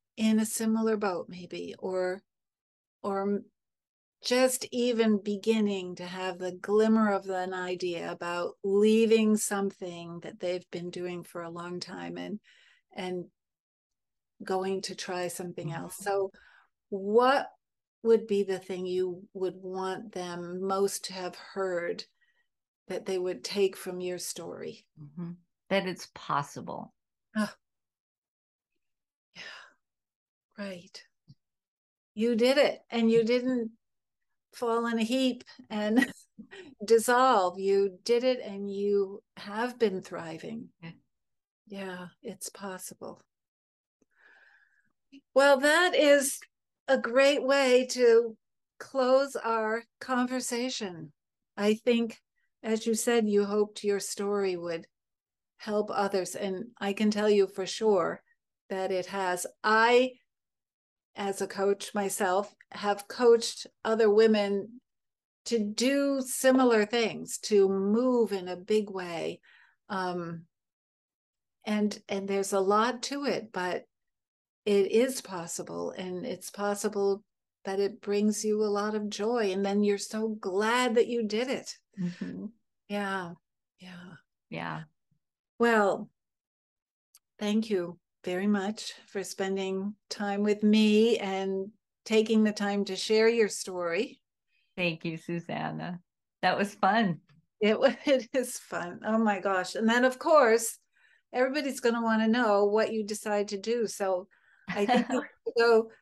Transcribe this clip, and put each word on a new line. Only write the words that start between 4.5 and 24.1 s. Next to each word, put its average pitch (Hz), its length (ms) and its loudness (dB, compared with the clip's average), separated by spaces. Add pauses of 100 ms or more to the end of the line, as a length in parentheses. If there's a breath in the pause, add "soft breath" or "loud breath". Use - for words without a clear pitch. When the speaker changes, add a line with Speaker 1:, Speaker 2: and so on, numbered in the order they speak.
Speaker 1:
even 226 460 2
beginning 202 800 0
to 175 80 -12
have 185 340 -8
the 185 140 -6
glimmer 214 580 4
of 196 200 -2
an 185 240 -4
idea 180 580 -6
about 175 500 -6
leaving 214 720 4
something 175 840 -6
that - 200 -16
they've 180 300 -4
been 175 200 -10
doing 175 320 -8
for 175 200 -14
a 165 80 -10
long 175 300 -10
time 175 380 -12
and, 180 200 -10 (560 soft breath)
and 180 320 -8 (1160)
going 190 380 -4
to 190 120 -12
try 180 340 -6
something 175 400 -10
Speaker 2:
Mm-hmm. 165 140 -8
Speaker 1:
else. 175 140 -14
So 196 340 -4 (600 soft breath)
what 220 580 2 (540)
would 226 240 4
be 202 160 2
the 190 160 -2
thing 185 260 -8
you 185 380 -2 (100)
would 185 240 -6
want 185 560 -8
them 180 540 -8
most 196 400 -2
to 185 80 -12
have 180 220 -8
heard 175 680 -6 (840)
that - 180 -10
they 190 120 -2
would 180 260 -4
take 196 320 0
from 180 240 -10
your 180 180 -6